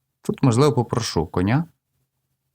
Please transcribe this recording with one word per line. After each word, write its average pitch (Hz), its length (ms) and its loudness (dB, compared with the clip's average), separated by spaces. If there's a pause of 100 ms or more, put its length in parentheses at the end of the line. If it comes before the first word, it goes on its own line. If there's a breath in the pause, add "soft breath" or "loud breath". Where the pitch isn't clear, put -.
(220)
Тут, - 220 -6
можливо, 135 300 4
попрошу 113 540 -4
коня. 113 380 0 (880)